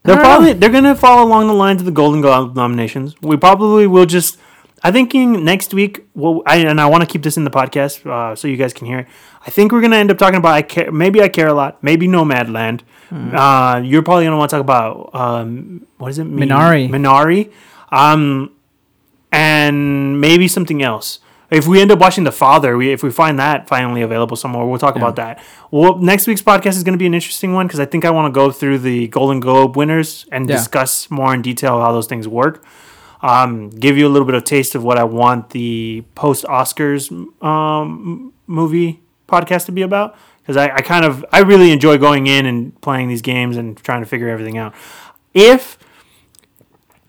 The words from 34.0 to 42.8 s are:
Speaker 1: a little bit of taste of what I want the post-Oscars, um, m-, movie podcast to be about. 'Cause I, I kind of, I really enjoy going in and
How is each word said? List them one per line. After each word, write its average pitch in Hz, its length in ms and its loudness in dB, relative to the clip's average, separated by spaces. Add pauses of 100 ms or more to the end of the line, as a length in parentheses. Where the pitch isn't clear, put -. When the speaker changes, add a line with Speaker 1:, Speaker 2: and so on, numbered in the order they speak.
Speaker 1:
a 143 60 2
little 139 140 2
bit 127 100 -2
of 120 80 -4
taste 139 320 -2
of 120 80 -8
what 123 140 0
I 117 60 2
want 117 460 -2
the 117 540 -8 (100)
post-Oscars, 143 960 -4 (320)
um, 156 460 -4 (180)
m-, 254 260 -14 (140)
movie 165 540 -4 (260)
podcast 175 400 -2
to 190 60 -12
be 185 100 -4
about. 202 320 -4 (320)
'Cause 135 100 -4
I, 175 100 2 (100)
I 135 40 -4
kind 175 240 0
of, 143 280 -2
I 190 80 4
really 185 320 6
enjoy 147 260 4
going 139 300 2
in 139 180 2
and 120 340 -6